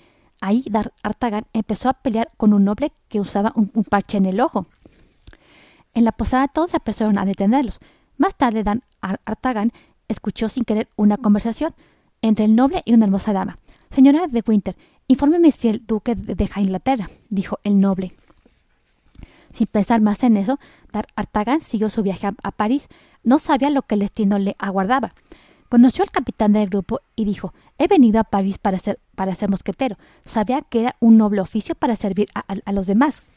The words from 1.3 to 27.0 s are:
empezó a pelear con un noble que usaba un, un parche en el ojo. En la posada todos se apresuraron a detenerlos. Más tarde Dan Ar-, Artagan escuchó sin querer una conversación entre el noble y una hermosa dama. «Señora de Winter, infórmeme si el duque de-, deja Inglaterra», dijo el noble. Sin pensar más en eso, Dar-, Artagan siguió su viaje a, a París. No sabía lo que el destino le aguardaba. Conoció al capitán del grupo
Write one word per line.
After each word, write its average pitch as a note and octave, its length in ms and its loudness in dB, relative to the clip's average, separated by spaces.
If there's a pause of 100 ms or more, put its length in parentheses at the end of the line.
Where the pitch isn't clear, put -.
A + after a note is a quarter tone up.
empezó A3 340 -4
a C4 60 2
pelear A3+ 420 -4
con G#3+ 160 2
un G3+ 140 4
noble G#3+ 260 -2 (160)
que G#3 140 -4
usaba G3+ 340 -2
un, G#3 180 0
un G#3+ 120 -2
parche G3+ 320 -2
en G3 80 2
el F#3+ 160 -2
ojo. B3 260 -2 (1300)
En A#3 100 2
la A3 80 2
posada C4 380 -2
todos D#4+ 220 -2
se - 40 -4
apresuraron G#3+ 420 -2
a G3 60 -2
detenerlos. G3 560 0 (380)
Más F#4 160 0
tarde A3+ 300 -2
Dan G#3 180 -2 (200)
Ar-, F#3+ 240 -6
Artagan A3 480 -4 (340)
escuchó - 400 -6
sin A#3+ 160 -4
querer A3 320 -2
una G#3 220 2
conversación A3 580 -2 (460)
entre A3 240 0
el A3 100 4
noble C#4 300 2
y A3+ 80 0
una A#3 100 6
hermosa G3 300 0
dama. F#3 260 -6 (340)
«Señora C#4+ 340 4
de A#3 200 -4
Winter, G#3 300 -2 (320)
infórmeme D4 420 4
si - 160 -2
el G#3+ 180 -2
duque A3+ 300 -4
de-, G3 180 -8
deja G3 280 -4
Inglaterra», F#3+ 480 -2 (200)
dijo G3+ 360 -6
el G3+ 160 4
noble. F#3+ 340 -2 (1400)
Sin - 160 -4
pensar A3 320 0
más G#3 240 0
en A3+ 140 4
eso, G3+ 240 -2 (320)
Dar-, G#3+ 240 -8
Artagan G#3+ 420 -2
siguió G#3+ 300 -4
su G#3 140 -4
viaje F#3 240 -4
a, G3+ 140 -6
a G3+ 100 -10
París. A#3 360 -2 (340)
No B3 160 2
sabía C#4+ 320 0
lo C#4 120 0
que - 140 -4
el G#3 40 0
destino G3+ 400 -2
le G3 200 -2
aguardaba. G3 540 -2 (540)
Conoció B3 380 4
al - 60 -12
capitán A3 420 0
del G#3 160 0
grupo G3 320 -4 (160)